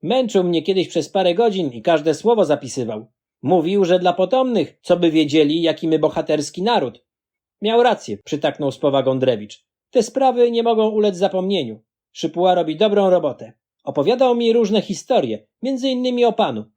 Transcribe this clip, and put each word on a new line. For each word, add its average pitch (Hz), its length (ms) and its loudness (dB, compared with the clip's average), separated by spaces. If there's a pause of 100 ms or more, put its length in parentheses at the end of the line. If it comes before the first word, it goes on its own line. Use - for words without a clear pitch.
„Męczył 208 420 0
mnie 175 180 0
kiedyś 185 260 -2
przez 160 220 -4
parę 180 260 0
godzin 190 360 0
i 117 100 -14
każde 156 320 0
słowo 214 320 2
zapisywał. 123 680 -4 (320)
Mówił, 175 420 2
że 180 140 2
dla 180 140 0
potomnych, 220 680 0
co - 160 0
by 170 140 2
wiedzieli, 151 500 2
jaki 160 260 -2
my 156 120 2
bohaterski 151 640 -2
naród”. 190 420 -2 (560)
„Miał 226 220 2
rację”, 196 420 0
przytaknął 147 460 -4
z - 60 -12
powagą 135 420 0
Drewicz. 113 460 -2 (260)
„Te - 120 2
sprawy 247 480 2
nie 233 120 -2
mogą 220 260 2
ulec 214 260 0
zapomnieniu. 180 680 -2 (280)
Szypuła 180 440 0
robi 160 200 -2
dobrą 202 340 2
robotę. 151 440 -2 (300)
Opowiadał 233 520 0
mi 233 180 2
różne 214 280 2
historie, 160 640 -4 (140)
między 262 280 -4
innymi 247 360 -2
o 226 80 2
panu. 135 320 -2 (120)